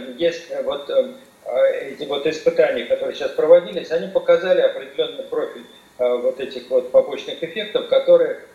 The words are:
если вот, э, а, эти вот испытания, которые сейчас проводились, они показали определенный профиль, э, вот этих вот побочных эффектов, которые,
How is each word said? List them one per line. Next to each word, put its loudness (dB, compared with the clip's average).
если -2
вот, -6
э, 0
а, -4
эти -12
вот -4
испытания, 0
которые -2
сейчас -6
проводились, 4
они -2
показали 2
определенный -2
профиль, -6
э, 0
вот -2
этих -10
вот 0
побочных 0
эффектов, -4
которые, 4